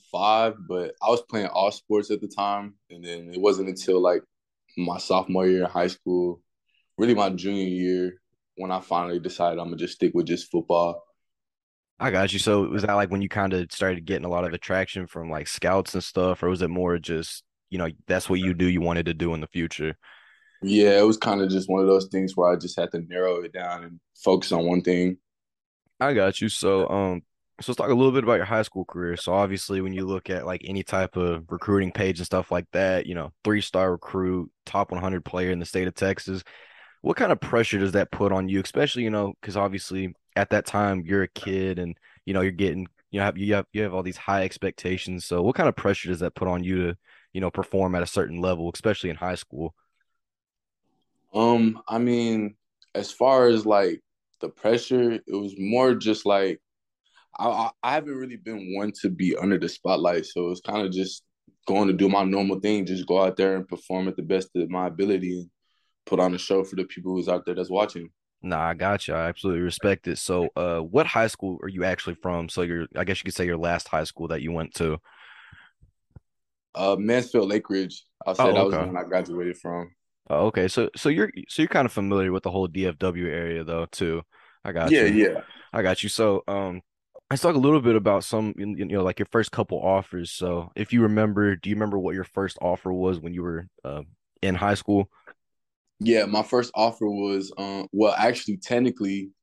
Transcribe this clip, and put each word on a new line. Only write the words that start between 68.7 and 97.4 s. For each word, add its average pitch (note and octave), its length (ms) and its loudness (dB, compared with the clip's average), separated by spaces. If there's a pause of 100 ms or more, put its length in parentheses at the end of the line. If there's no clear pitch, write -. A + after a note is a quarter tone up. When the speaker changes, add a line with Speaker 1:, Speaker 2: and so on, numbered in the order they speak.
Speaker 2:
I E2+ 40 -4
got F#2+ 320 -2
you. D#2+ 80 -4
I E2 140 -2
absolutely F2 320 -2
respect F2+ 480 0
it. E2 100 -4
So, F2+ 380 0
uh, E2+ 240 -2
what G#2 260 2
high A2+ 220 2
school F#2 340 -8
are F#2+ 60 -10
you F#2 160 -4
actually F2+ 320 -4
from? E2+ 320 -4
So F2+ 140 -4
you're, E2+ 240 -4 (100)
I F2+ 80 -2
guess F#2 160 -2
you - 40 -14
could F#2 100 -6
say F2+ 120 -2
your E2+ 120 -2
last E2+ 280 -2
high D#2+ 180 -2
school E2 240 -8
that D#2 140 -4
you D#2+ 80 -6
went D#2+ 240 -6
to. D#2+ 240 -2 (1800)
Speaker 1:
Uh, G2 240 2
Mansfield A2+ 500 2
Lake G#2 220 -2
Ridge. F#2+ 340 -4 (220)
I'll F#2 80 0
say B2+ 100 4
Speaker 2:
Oh, G#2+ 80 6
Speaker 1:
that G2 120 4
was G2 100 2
Speaker 2:
okay. D#2+ 100 0
Speaker 1:
the F#2 80 -4
one F2+ 40 -6
I F2+ 100 -6
graduated F2 520 -2
from. F2 360 -8 (340)
Speaker 2:
Oh, D#2+ 180 2
okay. F#2+ 200 2
So, A#2 300 0
so - 120 -2
you're, F3 220 2 (180)
so - 140 -2
you're D#3+ 60 2
kinda C3+ 200 2
familiar G2 440 0
with F#2 100 -2
the F#2 80 -4
whole F#2+ 160 0
D F#2+ 200 -4
F E2 120 -4
W F2 300 -2
area E2 340 -4
though, E2 240 -4
too. E2 360 -4 (420)
I G2+ 80 -8
got E2 180 0
Speaker 1:
Yeah, C3+ 140 6
Speaker 2:
you. G#2 260 6
Speaker 1:
yeah. - 100 -4 (320)
Speaker 2:
I A2 100 -2
got F#2 200 0
you. G#2 60 -6
So, G#2 400 2
um, G2 320 -4 (500)
let's C3+ 120 0
talk E3+ 140 4
a - 20 4
little C#3+ 240 6
bit A#2 120 6
about G2+ 300 4
some, G#2+ 320 -2
you, G2+ 120 -6
you G2 180 -4
know, F#2 160 0
like, F#2 160 0
your G2+ 80 -4
first - 260 0
couple F#2+ 300 -2
offers. F#2 480 0
So F2 440 -6
if G#2+ 200 -4
you A#2+ 80 6
remember, G#2+ 540 4
do F#2 120 -8
you G#2 80 0
remember G#2 220 -2
what F2+ 160 -2
your F#2+ 100 -6
first G2 380 -4
offer F2+ 280 -2
was F#2 300 0
when E2+ 140 -10
you F2 80 -6
were, E2+ 260 -6 (160)
uh, D2 180 -8 (380)
in F#2+ 140 0
high G2+ 180 0
school? G2+ 380 2 (920)
Speaker 1:
Yeah, A2 240 4
my G#2 180 0
first A#2+ 320 0
offer A#2 320 2
was, G2 520 -2